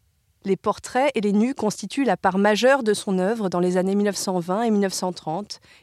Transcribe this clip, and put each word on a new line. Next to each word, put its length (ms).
Les 120
portraits 580
et 60
les 120
nus 220
constituent 480
la 140
part 220
majeure 440
de 100
son 280
œuvre 280
dans 120
les 160
années 180
mille 120
neuf 100
cent 240
vingt 240
et 80
mille 80
neuf 140
cent 180
trente 480